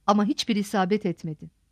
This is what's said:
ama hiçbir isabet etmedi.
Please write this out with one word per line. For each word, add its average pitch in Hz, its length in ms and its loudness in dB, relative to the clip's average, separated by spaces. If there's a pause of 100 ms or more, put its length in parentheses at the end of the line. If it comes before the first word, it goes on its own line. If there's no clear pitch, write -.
ama 208 180 4
hiçbir 226 320 0
isabet 202 500 0
etmedi. 165 440 -8 (200)